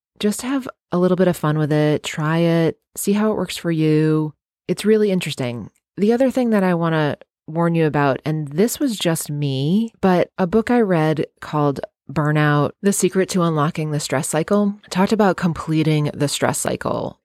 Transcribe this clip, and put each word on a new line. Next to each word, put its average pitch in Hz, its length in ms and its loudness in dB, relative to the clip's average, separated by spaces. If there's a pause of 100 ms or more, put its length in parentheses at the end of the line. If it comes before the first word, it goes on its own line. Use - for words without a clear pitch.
(180)
Just 208 240 -2
have 254 260 -4 (240)
a 175 60 0
little 180 180 2
bit 180 120 4
of 175 80 0
fun 151 200 -2
with 151 160 0
it, 151 300 2
try 160 360 -4
it, 165 400 2 (180)
see - 160 -2
how 214 180 0
it 214 60 -2
works - 200 -6
for 170 140 -4
you. 156 640 2 (340)
It's 175 160 -4
really 214 260 4
interesting. 127 600 -4 (260)
The 208 180 2
other 254 160 2
thing 247 200 0
that 208 140 2
I 185 80 2
wanna 160 460 0 (280)
warn 170 280 0
you 165 100 2
about, 143 400 0
and 156 240 -4
this 175 320 -2
was 262 160 -2
just 165 320 -2
me, 147 720 0
but 180 380 2
a 185 80 0
book 220 240 0
I 240 100 2
read 156 460 2 (160)
called 147 380 -2 (300)
Burnout, 147 640 2 (100)
The 202 100 2
Secret 190 380 0
to 185 120 0
Unlocking 156 480 -2
the 147 100 -2
Stress 139 260 -2
Cycle, 202 480 0 (140)
talked 190 240 0
about 202 240 2
completing 156 800 0
the 143 120 0
stress 127 320 -2
cycle - 680 -6